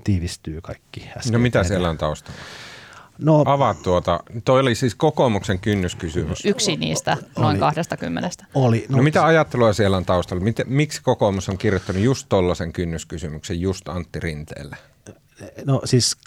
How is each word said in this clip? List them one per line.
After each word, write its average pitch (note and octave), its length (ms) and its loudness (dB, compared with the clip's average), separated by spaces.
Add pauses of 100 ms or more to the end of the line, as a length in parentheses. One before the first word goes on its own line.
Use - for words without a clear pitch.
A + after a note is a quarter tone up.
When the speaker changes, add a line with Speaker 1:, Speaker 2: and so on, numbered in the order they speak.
Speaker 1:
tiivistyy E2+ 560 -2
kaikki - 560 -16
äsken A#2 160 -4
Speaker 2:
No A2+ 60 2
mitä A#2+ 140 2
Speaker 1:
teidän G#2 160 2
Speaker 2:
siellä F2+ 220 0
on D#2 80 -4
taustalla? - 420 -6 (800)
Speaker 1:
No, D3+ 280 4
Speaker 2:
Avaa C3 280 4
tuota. F2 460 2 (240)
Toi C3 160 6
oli C3 140 2
siis A#2 200 0
kokoomuksen A#2 640 2
kynnyskysymys. F2+ 840 -2
Speaker 3:
Yksi G3+ 320 0
niistä D#3 400 -2 (200)
noin D#3 100 2
Speaker 1:
Oli. D3 120 0
Speaker 3:
kahdestakymmenestä. E3 840 -4 (100)
Speaker 1:
Oli. A#2 340 2
Speaker 2:
No C3 80 -2
Speaker 1:
No, A#2+ 60 6
Speaker 2:
mitä D#3 180 4
Speaker 1:
se D#3+ 40 4
Speaker 2:
ajattelua C#3+ 480 4
siellä G2 240 2
on F#2 80 -2
taustalla? F2+ 400 0
Miten, A2 240 -2
miksi D3 340 -2
kokoomus G2+ 460 2
on F#2+ 100 -4
kirjoittanut G2 440 0
just C3 260 0
tollasen F2+ 440 0
kynnyskysymyksen E2 880 -6
just F#2+ 280 -4
Antti E2 320 -8
Rinteelle? D#2 560 -10 (880)
Speaker 1:
No C#3 200 0
siis - 320 2 (100)